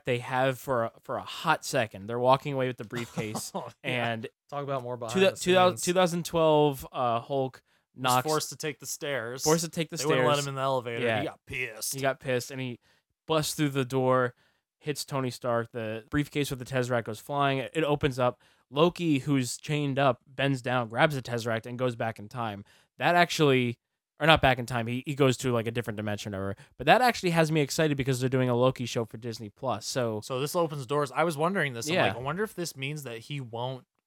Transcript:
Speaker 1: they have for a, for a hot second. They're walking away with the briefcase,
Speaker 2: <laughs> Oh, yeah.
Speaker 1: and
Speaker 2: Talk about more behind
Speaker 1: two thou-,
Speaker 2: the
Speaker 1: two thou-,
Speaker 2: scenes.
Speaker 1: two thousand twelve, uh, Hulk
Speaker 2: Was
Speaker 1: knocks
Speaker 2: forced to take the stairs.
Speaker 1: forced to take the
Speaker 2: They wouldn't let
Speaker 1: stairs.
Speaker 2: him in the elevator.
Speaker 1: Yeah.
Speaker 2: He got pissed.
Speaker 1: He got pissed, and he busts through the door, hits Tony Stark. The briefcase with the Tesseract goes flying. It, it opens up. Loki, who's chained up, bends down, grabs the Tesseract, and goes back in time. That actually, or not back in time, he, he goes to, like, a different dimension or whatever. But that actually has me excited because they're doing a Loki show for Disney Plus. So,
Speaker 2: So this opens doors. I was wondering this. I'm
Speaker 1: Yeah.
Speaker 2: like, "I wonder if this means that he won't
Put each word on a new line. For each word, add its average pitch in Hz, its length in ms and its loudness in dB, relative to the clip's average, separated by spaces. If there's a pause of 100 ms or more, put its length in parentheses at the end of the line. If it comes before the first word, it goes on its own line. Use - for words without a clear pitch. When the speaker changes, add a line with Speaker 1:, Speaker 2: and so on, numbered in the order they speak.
Speaker 1:
they 123 120 0
have 127 420 0
for 120 260 -2
a, 113 60 -6 (120)
for 127 140 -6
a 98 60 -4
hot - 400 -2
second. 107 440 -2
They're 117 120 -4
walking 131 340 4
away 131 140 0
with 127 100 -6
the - 80 -10
briefcase, 117 640 -6
Speaker 2:
<laughs> - 40 -12
Oh, 143 120 -8 (160)
yeah. 123 260 -2
Speaker 1:
and 113 180 -6 (220)
Speaker 2:
Talk 143 140 -8
about 135 180 -4
more 123 160 -8
behind 113 160 -8
Speaker 1:
two 180 60 2
thou-, 190 100 8
Speaker 2:
the 185 80 -4
Speaker 1:
two 180 160 2
thou-, 185 160 8
Speaker 2:
scenes. 175 140 -6
Speaker 1:
two 175 100 0
thousand 175 320 2
twelve, 151 640 4
uh, 120 280 0
Hulk 131 420 -4 (340)
Speaker 2:
Was 123 80 -12
Speaker 1:
knocks 127 240 4
Speaker 2:
forced 156 220 2
to 143 60 -12
take 151 240 -8
the 139 80 -14
stairs. 131 560 -6
Speaker 1:
forced 165 200 4
to 170 60 -4
take 165 220 -4
the 170 60 -10
Speaker 2:
They 139 100 -4
wouldn't 131 180 4
let 147 80 4
Speaker 1:
stairs. 143 140 0
Speaker 2:
him - 20 -6
in 135 60 -8
the 135 60 -4
elevator. 123 440 -2
Speaker 1:
Yeah. 110 140 2
Speaker 2:
He 101 80 -2
got - 180 -10
pissed. 123 480 -8
Speaker 1:
He 135 80 -6
got 135 180 0
pissed, 127 300 -2
and 135 100 -10
he 127 200 -8 (480)
busts 156 260 0
through 151 160 0
the 135 160 0
door, 127 480 2 (460)
hits - 260 -6
Tony 131 240 -2
Stark. 117 420 -2
The 110 380 -8
briefcase 147 400 0
with 139 80 -6
the 123 80 -10
Tesseract 123 380 -2
goes 110 160 -8
flying. 139 400 0
It, 120 160 -6
it 160 80 2
opens 143 340 0
up. 123 240 0 (300)
Loki, 160 480 4
who's 131 380 0
chained 147 420 -2
up, 139 280 4
bends 135 360 -2
down, 123 260 -2
grabs 147 240 2
the 131 80 -4
Tesseract, 117 460 -4
and 123 100 -10
goes 127 180 -2
back 113 220 -4
in 104 100 -14
time. 107 380 -8 (320)
That 151 180 4
actually, 139 640 4 (420)
or 147 80 2
not 160 140 8
back 127 180 4
in 120 60 -6
time, 117 220 -4
he, 123 180 -6
he 147 100 -4
goes 131 220 6
to, 131 160 -2
like, 113 140 0
a 113 40 -4
different 113 260 -4
dimension 104 380 -4
or 98 140 -4
whatever. 98 60 -4 (220)
But 127 100 -6
that 202 140 8
actually 226 300 2
has 165 200 4
me 160 100 2
excited 147 340 0
because 131 240 0
they're 131 100 0
doing 127 200 2
a 120 60 2
Loki 127 300 2
show 117 200 -4
for 117 120 -16
Disney 110 320 -10
Plus. 110 360 -6
So, 117 380 -2
Speaker 2:
So 127 180 -6
this 147 140 -4
opens 156 300 -2
doors. 143 300 -2
I 151 80 -10
was 165 140 -4
wondering 156 360 -2
this. 117 140 -8
I'm 156 60 -2
Speaker 1:
Yeah. 156 140 2
Speaker 2:
like, 95 100 -2
"I - 20 -10
wonder 151 240 -6
if 214 120 -10
this 175 200 -8
means 139 280 -8
that 117 160 -10
he 143 200 -10
won't 123 460 -8 (220)